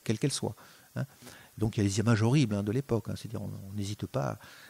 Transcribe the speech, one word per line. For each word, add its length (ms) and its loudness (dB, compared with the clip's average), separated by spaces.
quelle 140 0
qu'elle 140 0
soit. 240 -4
Hein. 100 -2
Donc 220 0
il 60 4
y 20 6
a 20 6
des 120 -2
images 200 6
horribles, 340 4
hein, 80 0
de 100 0
l'époque, 360 -2
hein, 80 -4
c'est-à-dire 240 -8
on, 100 -6
on 20 -14
n'hésite 340 -6
pas. 320 -2